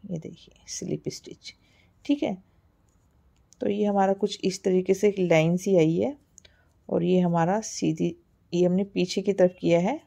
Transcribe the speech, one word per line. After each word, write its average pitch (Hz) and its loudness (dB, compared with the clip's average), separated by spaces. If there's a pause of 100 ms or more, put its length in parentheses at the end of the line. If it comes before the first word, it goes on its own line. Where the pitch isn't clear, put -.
ये 185 -8
देखिए, - -16 (140)
स्लिप - -8
स्टिच, - -20 (500)
ठीक 285 -2
है। 190 -4 (1200)
तो 214 -2
ये 208 0
हमारा 196 2
कुछ 196 -4
इस 190 -4
तरीके 185 2
से 208 2
एक 196 -2
लाइन 170 2
सी 190 2
आई 165 4
है 247 -2 (720)
और 170 -2
ये 180 4
हमारा 170 0
सीधी, 165 -4 (380)
ये 175 2
हमने 185 2
पीछे 185 -2
की 202 0
तरफ 180 2
किया 170 2
है 240 -2